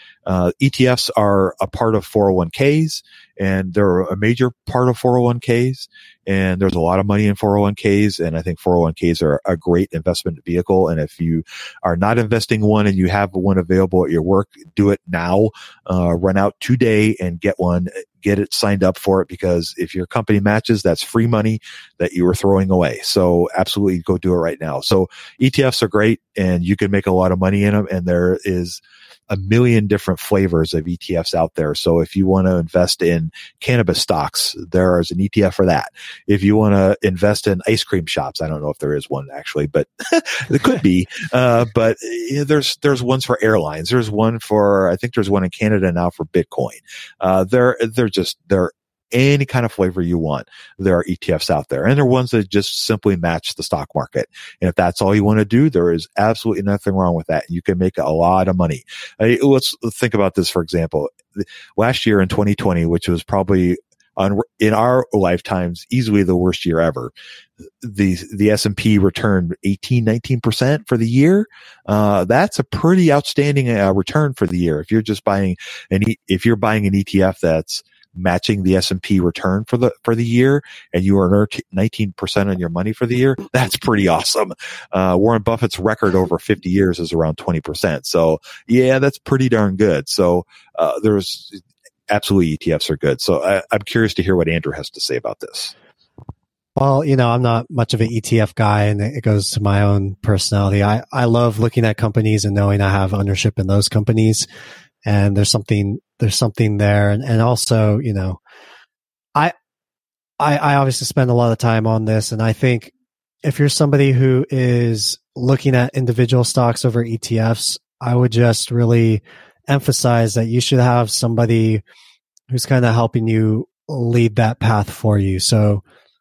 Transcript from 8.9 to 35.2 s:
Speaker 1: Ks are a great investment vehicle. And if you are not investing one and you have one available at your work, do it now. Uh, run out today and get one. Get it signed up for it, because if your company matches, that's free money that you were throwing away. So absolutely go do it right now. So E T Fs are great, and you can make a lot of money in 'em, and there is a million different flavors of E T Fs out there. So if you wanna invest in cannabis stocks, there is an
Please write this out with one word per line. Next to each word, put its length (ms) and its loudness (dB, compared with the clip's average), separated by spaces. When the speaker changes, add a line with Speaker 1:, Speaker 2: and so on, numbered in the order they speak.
Speaker 1:
Ks 300 -2
are 240 0
a 100 -2
great 360 0
investment 520 -6
vehicle. 440 0
And 120 -2
if 180 -8
you 260 -2
are 140 0
not 220 0
investing 420 -2
one 260 2
and 100 2
you 120 2
have 240 0
one 240 0
available 480 2
at 60 -4
your 120 0
work, 260 2
do 140 4
it 180 0
now. 420 0
Uh, 220 0
run 240 0
out 240 0
today 600 2
and 200 -6
get 180 -2
one. 300 0
Get 200 0
it 120 -4
signed 320 0
up 140 0
for 240 2
it, 60 -6
because 500 -4
if 160 -6
your 120 -6
company 340 0
matches, 420 0
that's 200 0
free 260 0
money 320 0
that 140 -4
you 140 0
were 80 2
throwing 340 2
away. 340 0
So 540 2
absolutely 440 -2
go 180 -2
do 160 -2
it 40 0
right 220 -2
now. 200 -6
So 280 0
E 100 2
T 140 0
Fs 200 0
are 60 0
great, 320 0
and 260 0
you 140 0
can 140 -2
make 160 0
a 60 0
lot 200 2
of 60 -2
money 260 0
in 100 2
'em, 160 0
and 140 -4
there 400 0
is 380 -4
a 60 -4
million 500 2
different 320 -2
flavors 540 0
of 160 -4
E 80 -4
T 180 -8
Fs 200 -4
out 200 -2
there. 200 -2
So 260 0
if 160 -4
you 100 2
wanna 300 2
invest 460 0
in 280 0
cannabis 400 0
stocks, 560 -4
there 280 2
is 120 -2
an 100 -4